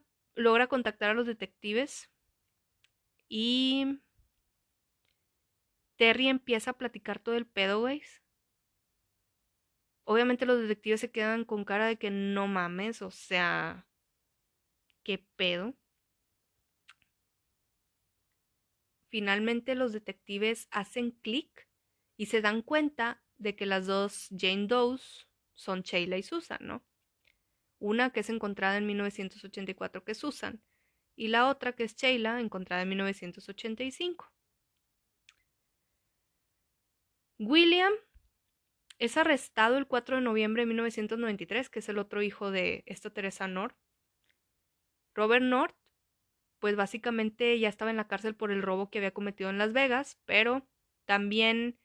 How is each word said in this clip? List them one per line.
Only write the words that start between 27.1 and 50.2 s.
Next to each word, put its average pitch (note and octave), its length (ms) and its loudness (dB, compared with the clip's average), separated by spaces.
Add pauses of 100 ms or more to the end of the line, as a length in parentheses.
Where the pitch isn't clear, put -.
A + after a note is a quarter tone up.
Una A#3 300 2
que A3+ 80 -2
es G#3+ 100 -6
encontrada G3+ 480 -2
en G#3 80 0
mil G#3 120 -2
novecientos G3+ 480 -6
ochenta G3 260 -10
y - 20 -6
cuatro, F#3 300 -8
que - 80 -8
es G#3+ 60 -6
Susan, - 440 -8 (540)
y A3+ 140 -4
la A#3 180 6
otra B3 260 0
que A#3 120 -4
es - 100 -8
Sheila, A#3+ 460 2
encontrada F#3 400 -4
en F#3 80 -2
mil F#3+ 80 -2
novecientos G3 500 -4
ochenta A3 360 -6
y C4 80 -4
cinco. F4 420 -6 (3000)
William E4+ 560 6 (1040)
es A#3 180 -2
arrestado C4+ 600 4
el C#4 100 0
cuatro B3+ 300 0
de C4 40 0
noviembre A3 420 2
de - 20 0
mil A3+ 100 0
novecientos A3+ 440 -2
noventa A3 220 -4
y E3+ 40 -10
tres, A#3 240 -4
que A3+ 100 -8
es - 80 -12
el G#3 120 -4
otro G3+ 220 -4
hijo G3+ 300 -4
de F3+ 340 -2
esta G3+ 260 -14
Teresa F#3+ 360 -6
Nor. F#3+ 300 -6 (1400)
Robert A#3 320 4
North, B3+ 320 0 (840)
pues, G#3 160 0
básicamente A3+ 840 0
ya G#3+ 100 2
estaba A3 220 -4
en A3+ 40 -2
la G#3+ 140 -4
cárcel G#3+ 260 -4
por G#3 160 -2
el G3 100 0
robo G3 280 0
que - 80 -4
había G3 160 -2
cometido G3+ 360 -6
en G3 80 -2
Las G#3+ 140 2
Vegas, C4 540 0